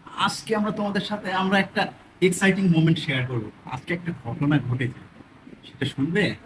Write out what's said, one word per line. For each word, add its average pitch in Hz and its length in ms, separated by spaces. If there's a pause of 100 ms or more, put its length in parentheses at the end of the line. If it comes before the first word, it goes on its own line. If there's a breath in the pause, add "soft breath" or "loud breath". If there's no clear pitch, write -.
(180)
আজকে 202 380
আমরা 208 160
তোমাদের 202 300
সাথে 196 320
আমরা 190 260
একটা 190 220 (400)
এক্সাইটিং 190 480
মোমেন্ট 160 300
শেয়ার 131 280
করব। 117 180 (200)
আজকে - 280
একটা 175 180 (120)
ঘটনা 139 360
ঘটেছে, 123 420 (640)
সেটা - 220
শুনবে। 165 380 (220)